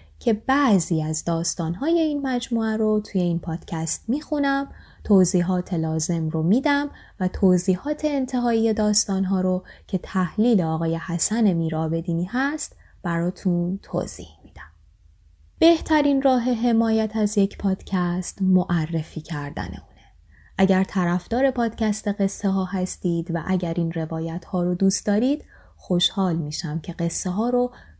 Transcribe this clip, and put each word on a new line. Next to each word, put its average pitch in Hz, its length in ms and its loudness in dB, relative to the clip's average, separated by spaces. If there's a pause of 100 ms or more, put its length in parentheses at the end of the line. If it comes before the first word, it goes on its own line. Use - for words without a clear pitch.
(180)
که 233 140 0
بعضی 214 680 2
از 156 220 -4
داستان‌های 170 720 -2
این 294 280 0
مجموعه 226 500 -2
رو 214 240 2
توی 196 200 -2
این 175 180 2
پادکست - 680 -6
می‌خونم، 277 600 -2 (360)
توضیحات 180 680 2
لازم 160 540 -2
رو 160 140 -2
می‌دم 285 480 2 (300)
و 185 80 0
توضیحات 185 760 2
انتهایی 247 680 0
داستان‌ها 196 680 0
رو 185 240 0 (220)
که 185 120 -2
تحلیل 202 600 2
آقای 165 360 0
حسن 185 560 0
میرآبدینی 165 800 -2
هست 277 460 -4 (260)
براتون 175 800 -2
توضیح - 460 -6 (160)
می‌دم. - 260 -20 (880)
بهترین 302 640 4
راه 262 200 4
حمایت 226 760 0
از 208 220 2
یک 196 200 0
پادکست 185 840 -2
معرفی 170 800 2
کردن 147 440 -8
اونه. - 180 -10 (760)
اگر 190 260 4
طرفدار 190 640 0
پادکست 220 580 -2
قصه 202 400 -2
ها 190 160 0
هستید 175 720 -2
و 160 120 -4
اگر 175 300 -2
این 165 160 -2
روایت 160 520 -6
ها 180 180 -2
رو 180 120 0
دوست 190 320 0
دارید، 247 380 0 (320)
خوشحال 180 600 0
می‌شم 151 440 -4
که 165 120 -8
قصه 170 380 -2
ها 214 200 -2
رو 247 220 0 (280)